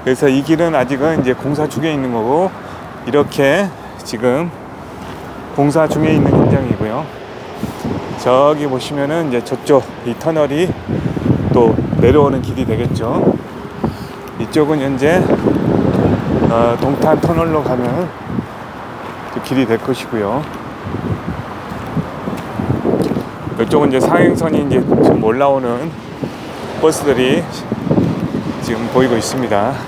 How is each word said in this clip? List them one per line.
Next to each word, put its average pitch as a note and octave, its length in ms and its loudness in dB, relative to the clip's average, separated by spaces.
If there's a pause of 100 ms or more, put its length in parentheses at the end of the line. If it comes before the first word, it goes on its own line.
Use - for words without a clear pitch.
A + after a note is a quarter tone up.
그래서 C3 240 2
이 C3+ 140 4
길은 D#3+ 320 2
아직은 C#3+ 480 2
이제 B2+ 120 2
공사 D3 360 -2
중에 D#3 240 -2
있는 C3+ 180 -2
거고, B2+ 380 2 (560)
이렇게 C#3+ 600 4 (360)
지금 B2+ 460 0 (1040)
공사 D3 320 4
중에 D#3 280 2
있는 - 160 4
현장이고요. B2 760 2 (1120)
저기 C#3+ 480 4
보시면은 C#3+ 600 -2
이제 A#2+ 160 0
저쪽 - 400 2 (240)
이 A#2 80 -2
터널이 D3 560 0 (840)
또 A#2 220 6 (220)
내려오는 C3+ 440 6
길이 B2 240 -4
되겠죠. A#2 680 0 (1040)
이쪽은 D3+ 400 0
현재, C#3 420 2 (1300)
어, A#2 300 2
동탄 D3 400 2
터널로 E3 420 2
가는 C3 460 -2 (1300)
그 - 100 -6
길이 C3 220 2
될 A2+ 120 2
것이고요. A2+ 640 -2 (3250)
이쪽은 D3 280 4
이제 C3 100 4
상행선이 E3 680 2
이제 E3 140 2
지금 - 440 4
올라오는 C3 680 2 (880)
버스들이 D3 640 2 (1160)
지금 A2+ 320 -4
보이고 B2+ 240 4
있습니다. A2 560 0 (140)